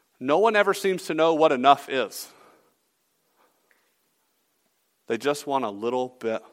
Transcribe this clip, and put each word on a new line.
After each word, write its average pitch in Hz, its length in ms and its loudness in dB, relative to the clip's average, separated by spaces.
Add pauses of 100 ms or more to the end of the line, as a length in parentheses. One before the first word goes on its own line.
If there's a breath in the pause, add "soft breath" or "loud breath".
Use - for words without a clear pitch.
(180)
no 139 200 0
one 214 180 2
ever 202 180 2
seems 185 300 -4
to 175 100 -6
know 160 200 2
what 160 180 4
enough 135 360 4
is. 123 400 -6 (2750 soft breath)
They 117 120 -4
just 143 280 -6
want 135 180 -4
a 107 60 -6
little 120 500 -6
bit 110 220 -6 (100)